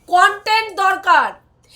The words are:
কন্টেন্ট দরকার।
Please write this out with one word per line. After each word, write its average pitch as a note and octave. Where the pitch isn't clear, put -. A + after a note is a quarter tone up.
কন্টেন্ট G4+
দরকার। F#4